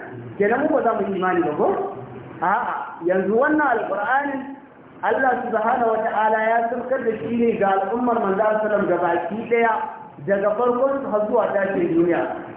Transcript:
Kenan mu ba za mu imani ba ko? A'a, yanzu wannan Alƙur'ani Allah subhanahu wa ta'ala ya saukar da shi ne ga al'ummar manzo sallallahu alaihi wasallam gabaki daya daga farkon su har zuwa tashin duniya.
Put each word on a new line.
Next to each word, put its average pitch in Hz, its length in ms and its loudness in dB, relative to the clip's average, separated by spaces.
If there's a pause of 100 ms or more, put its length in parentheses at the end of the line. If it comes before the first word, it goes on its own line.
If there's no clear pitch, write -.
(360)
Kenan 220 260 2
mu 302 140 2
ba 247 80 2
za 226 100 4
mu 196 220 -2
imani 180 260 0
ba 156 140 0
ko? 208 120 0 (760)
A'a, 190 640 -2
yanzu 190 280 2
wannan 302 300 4
Alƙur'ani 254 720 0 (600)
Allah 247 360 0 (140)
subhanahu 226 480 0
wa 220 80 0
ta'ala 220 400 0
ya 226 160 2 (120)
saukar 247 360 -2
da 226 120 0
shi 233 200 -4
ne 233 200 2
ga 196 120 4
al'ummar 226 480 0
manzo 196 240 0
sallallahu 220 80 4
alaihi 214 160 0
wasallam 202 240 2
gabaki 175 540 0
daya 233 300 2 (520)
daga 196 320 2
farkon 247 440 2
su 220 80 -8
har 208 140 0
zuwa 214 240 2
tashin 190 460 0
duniya. 170 280 2 (360)